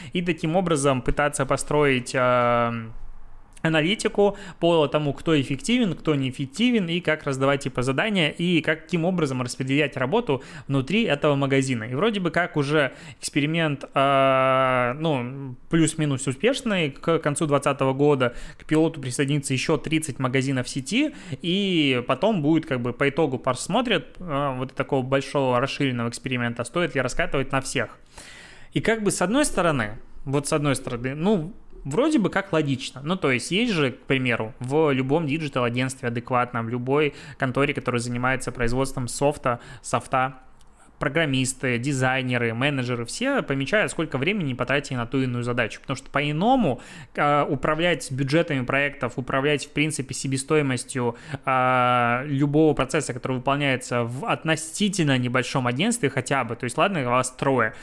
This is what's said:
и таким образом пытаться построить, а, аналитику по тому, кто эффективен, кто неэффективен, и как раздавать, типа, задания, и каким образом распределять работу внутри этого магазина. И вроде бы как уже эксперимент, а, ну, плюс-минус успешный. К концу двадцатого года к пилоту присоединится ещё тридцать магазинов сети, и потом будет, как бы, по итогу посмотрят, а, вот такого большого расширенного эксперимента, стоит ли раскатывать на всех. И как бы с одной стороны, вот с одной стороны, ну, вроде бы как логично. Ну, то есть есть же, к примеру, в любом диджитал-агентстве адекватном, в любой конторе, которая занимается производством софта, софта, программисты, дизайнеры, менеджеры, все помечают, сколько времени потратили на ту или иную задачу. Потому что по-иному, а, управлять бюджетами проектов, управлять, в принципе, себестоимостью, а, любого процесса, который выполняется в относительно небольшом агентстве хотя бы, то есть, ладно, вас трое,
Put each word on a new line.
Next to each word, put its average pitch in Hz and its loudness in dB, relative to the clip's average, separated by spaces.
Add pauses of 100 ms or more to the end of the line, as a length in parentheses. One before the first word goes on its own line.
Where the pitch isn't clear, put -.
(120)
и 180 -2
таким 170 0
образом 143 2
пытаться 143 0
построить, 139 0
а, 120 2 (880)
аналитику 196 2 (220)
по 165 4
тому, 147 0
кто 156 2
эффективен, 190 0
кто - 0
неэффективен, 165 0
и 170 0
как 156 0
раздавать, 135 0
типа, 131 -2
задания, 156 2
и 170 2
каким 160 -2
образом 156 0
распределять 135 0
работу 139 0 (260)
внутри 139 2
этого 147 2
магазина. 135 0
И 123 -6
вроде 202 0
бы 170 0
как 170 -2
уже 143 2 (280)
эксперимент, 156 0 (100)
а, 131 4
ну, 139 -4 (120)
плюс-минус 151 2
успешный. 190 0
К 165 0
концу 151 0
двадцатого 135 2
года 135 4 (240)
к - -20
пилоту 156 2
присоединится 135 -2
ещё 143 0
тридцать 151 -2
магазинов 131 0
сети, 226 -2 (280)
и 170 2
потом 185 2
будет, 156 2
как 127 -2
бы, 120 -2
по 139 0
итогу 135 0
посмотрят, 190 -2
а, 143 -2
вот 131 -6
такого 139 0
большого 131 2
расширенного 127 -2
эксперимента, 120 -4
стоит 175 -2
ли 139 2
раскатывать 135 0
на 135 2
всех. - -4 (760)
И 156 0
как 220 0
бы 196 2
с - -2
одной 226 2
стороны, 139 0 (260)
вот 143 -2
с - -2
одной 147 2
стороны, 127 -6
ну, 170 0 (320)
вроде 254 2
бы 185 2
как 190 -2
логично. 139 0
Ну, 175 -2
то 156 0
есть 123 0
есть 220 2
же, 143 2
к - -16
примеру, 123 0
в 143 2
любом 135 2
диджитал-агентстве 131 -2
адекватном, 120 -2
в - -6
любой 131 0 (240)
конторе, 135 0
которая 120 -2
занимается 123 -2
производством 127 0
софта, 139 -2 (220)
софта, 131 -2 (600)
программисты, 135 0
дизайнеры, 127 0
менеджеры, 123 -2
все 262 -2
помечают, 139 0
сколько 156 -4
времени 156 -2
потратили 131 -2
на 117 -2
ту 135 -2
или 131 2
иную 120 -4
задачу. 120 -4
Потому 131 -6
что - -16
по-иному, 151 2 (360)
а, 147 4
управлять 160 0
бюджетами 139 0
проектов, 139 -2
управлять, 139 0
в - -20
принципе, 147 -2
себестоимостью, 131 0 (300)
а, 123 4
любого 147 4
процесса, 139 -2
который 127 -4
выполняется 131 0
в 127 -6
относительно 160 0
небольшом 123 0
агентстве 147 0
хотя 131 -2
бы, 117 -6
то 120 -8
есть, 120 -4
ладно, 170 2
вас 127 2
трое, 123 2 (100)